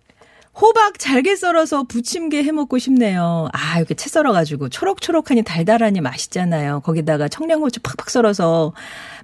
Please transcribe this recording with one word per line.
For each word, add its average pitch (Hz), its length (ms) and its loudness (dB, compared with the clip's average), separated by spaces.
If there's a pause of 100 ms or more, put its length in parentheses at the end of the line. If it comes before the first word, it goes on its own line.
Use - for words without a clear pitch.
(600)
"호박 440 380 4
잘게 269 380 2
썰어서 320 480 0
부침개 294 580 -4
해먹고 294 360 -2
싶네요." 180 760 2
아, 156 260 -2
이렇게 160 160 -2
채 - 140 -8
썰어가지고 160 600 0
초록초록하니 320 760 0
달달하니 202 580 2
맛있잖아요. 147 800 -2
거기다가 156 480 0
청양고추 311 520 -2
팍팍 - 300 -10
썰어서 170 640 2 (520)